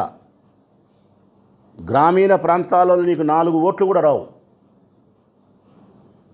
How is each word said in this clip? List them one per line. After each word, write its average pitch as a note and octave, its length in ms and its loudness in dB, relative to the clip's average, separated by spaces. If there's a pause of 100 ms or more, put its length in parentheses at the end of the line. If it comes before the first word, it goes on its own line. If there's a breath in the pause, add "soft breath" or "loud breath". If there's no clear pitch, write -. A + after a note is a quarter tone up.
(1800)
గ్రామీణ E3 560 2
ప్రాంతాలలో F3+ 680 0
నీకు F3 200 -2
నాలుగు D#3+ 340 0
ఓట్లు F#3 300 -2
కూడా F#3 140 0
రావు. D3 260 -2 (2000)